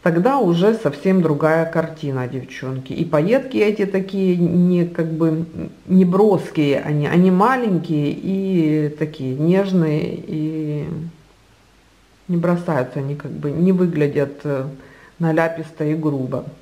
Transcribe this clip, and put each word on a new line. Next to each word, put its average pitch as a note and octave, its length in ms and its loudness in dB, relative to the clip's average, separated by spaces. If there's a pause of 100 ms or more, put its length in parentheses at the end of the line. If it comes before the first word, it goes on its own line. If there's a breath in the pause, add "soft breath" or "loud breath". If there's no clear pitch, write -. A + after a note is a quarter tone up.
Тогда F3+ 360 2
уже F#3 340 4
совсем F#3+ 480 0
другая D#3 440 2
картина, D3 640 -4
девчонки. C3 640 -10
И E3 140 -2
пайетки G#3+ 520 0
эти G#3 280 2
такие F#3+ 500 0
не, F3 520 2
как E3+ 180 -4
бы, D#3+ 400 0 (400)
не F#3 200 6
броские, F3 760 2
они, D3 240 -2
они F3 240 4
маленькие F3+ 800 2
и E3+ 880 0
такие C#3 380 -6
нежные, F3 800 2 (120)
и D3+ 600 -4 (1400)
не F3 100 0
бросаются E3 600 -2
они, C#3+ 180 -6
как C#3+ 140 -12
бы, D3 220 -6
не E3+ 220 2
выглядят, D3 680 0
э, C#3 220 -4 (540 loud breath)
наляписто D#3+ 680 -2
и D3+ 80 0
грубо. C#3 520 -4 (160)